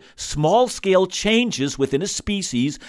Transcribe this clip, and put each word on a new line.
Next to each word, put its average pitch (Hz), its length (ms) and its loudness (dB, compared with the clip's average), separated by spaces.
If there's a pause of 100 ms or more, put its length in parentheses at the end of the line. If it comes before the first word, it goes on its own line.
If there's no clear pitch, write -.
(160)
small-scale 190 880 2
changes 208 720 0
within 139 240 0
a 202 60 -4
species, 151 800 -4